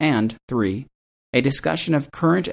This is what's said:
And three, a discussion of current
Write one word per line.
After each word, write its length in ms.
And 360
three, 380
a 80
discussion 520
of 160
current 420